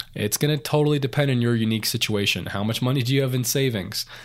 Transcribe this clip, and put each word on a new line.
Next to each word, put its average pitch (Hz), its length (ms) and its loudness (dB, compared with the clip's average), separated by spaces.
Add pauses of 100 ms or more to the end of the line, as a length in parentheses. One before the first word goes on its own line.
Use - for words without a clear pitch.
(140)
It's 104 220 -2
gonna 147 220 2
totally 147 420 2
depend 139 300 0
on 123 120 2
your 120 140 4
unique 110 300 0
situation. 101 600 0
How 98 160 -4
much 110 180 -2
money 127 220 2
do 120 100 0
you 139 100 2
have 131 120 -2
in 127 80 0
savings? 123 640 -2 (180)